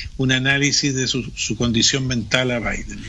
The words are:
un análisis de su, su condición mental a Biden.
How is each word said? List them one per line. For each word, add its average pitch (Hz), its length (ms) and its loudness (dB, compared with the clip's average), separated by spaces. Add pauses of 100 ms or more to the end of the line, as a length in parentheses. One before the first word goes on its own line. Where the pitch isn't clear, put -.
(180)
un 131 140 2
análisis 135 640 2
de 131 120 0
su, 120 280 -2
su - 200 -2
condición 123 520 2
mental 127 420 0
a 123 100 0
Biden. 104 500 -6